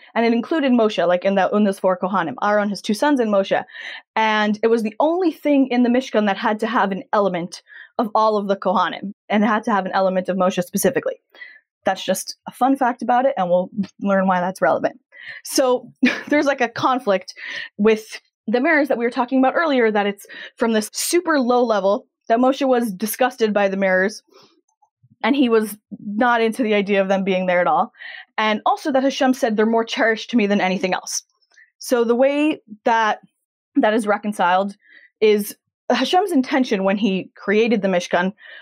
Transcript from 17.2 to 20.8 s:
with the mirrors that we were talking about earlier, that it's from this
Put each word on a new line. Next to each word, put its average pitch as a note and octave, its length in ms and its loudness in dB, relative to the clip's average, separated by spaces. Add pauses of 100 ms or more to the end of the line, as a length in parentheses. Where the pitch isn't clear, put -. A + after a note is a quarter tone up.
with G#3+ 420 0 (280)
the A#3+ 120 0
mirrors D4 280 2
that A3+ 100 0
we A#3 60 -4
were A#3 80 -2
talking B3+ 260 -2
about C4 160 2
earlier, C4 380 2
that G3+ 140 0
it's G3+ 200 -6 (300)
from A3+ 160 0
this G#3+ 200 -2